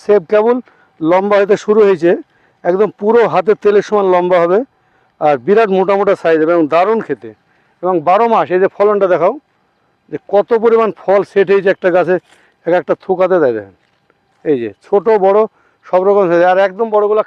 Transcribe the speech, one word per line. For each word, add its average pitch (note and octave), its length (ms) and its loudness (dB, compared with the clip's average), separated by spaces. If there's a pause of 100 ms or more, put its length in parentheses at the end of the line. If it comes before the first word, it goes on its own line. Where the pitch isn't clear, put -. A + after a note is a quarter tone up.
সেব G#3 180 2 (100)
কেবল A3 240 0 (540)
লম্বা G3 300 0
হতে G3+ 240 2
শুরু G#3+ 220 2
হয়েছে, E3+ 240 0 (600)
একদম G3 180 0 (120)
পুরো A3+ 200 0 (120)
হাতের F#3 300 0
তেলের G3+ 260 2
সমান G3+ 260 -2
লম্বা F3+ 300 0
হবে F3 140 0 (680)
আর D3 80 2 (120)
বিরাট G#3 300 2
মোটা F#3+ 220 0
মোটা G3+ 240 0
সাইজ E3 200 2
হবে D#3+ 140 0
এবং E3 180 0
দারুণ G#3 320 0
খেতে A#2+ 240 -10 (520)
এবং F3+ 120 -2 (140)
বারো G#3 240 2
মাস। E3+ 240 0
এই F#3 80 0
যে F#3+ 120 0
ফলনটা G3+ 380 0
দেখাও F3 200 0 (760)
যে D3+ 80 -10 (140)
কত G3 180 0 (140)
পরিমাণ A3+ 260 2 (100)
ফল G3 200 0 (120)
সেট G3 200 0
হয়েছে G3 220 0
একটা - 220 -4
গাছে, F3+ 180 0 (520)
এক E3+ 140 0
একটা E3+ 140 -4 (100)
থোকাতে F#3 380 -2
দেয় B2 140 0
দেখেন। G2 180 -12 (760)
এই C#3+ 120 2
যে A2 80 -8 (160)
ছোট G3+ 220 -2
বড় G3 300 2 (500)
সব F3+ 200 0
রকম G3+ 220 2
সাইজ, E3+ 120 2 (100)
আর F#3 60 2 (100)
একদম F#3+ 260 -6
বড়গুলো G#3 320 0